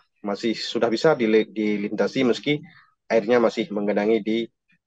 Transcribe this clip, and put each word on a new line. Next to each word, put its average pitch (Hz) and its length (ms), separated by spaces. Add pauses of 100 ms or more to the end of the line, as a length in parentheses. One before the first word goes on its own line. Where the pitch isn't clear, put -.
(200)
masih 104 320
sudah 113 400
bisa 143 240
dile-, 110 320
dilintasi 107 800
meski 147 320 (480)
airnya 113 320
masih 113 320
menggenangi 104 480
di, 107 180 (480)